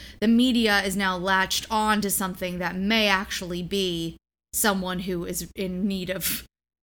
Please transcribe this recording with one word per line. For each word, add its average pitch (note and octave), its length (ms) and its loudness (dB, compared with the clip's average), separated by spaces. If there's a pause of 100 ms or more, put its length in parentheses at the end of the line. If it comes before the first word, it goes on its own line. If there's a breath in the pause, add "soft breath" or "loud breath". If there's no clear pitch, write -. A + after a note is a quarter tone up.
(200 loud breath)
the G#3 80 2
media A3+ 560 4
is F#3+ 120 -2
now F#3+ 220 0
latched F#3+ 540 0
on G#3+ 300 2
to G3+ 80 -2
something F#3 500 -4
that F3+ 160 -4
may G#3 320 2
actually F#3+ 560 0
be F3 540 -2 (360)
someone F#3 460 0
who F3 260 -4
is F3+ 300 -8
in F#3 320 -2
need F#3+ 220 -2
of F#3 340 -4 (400)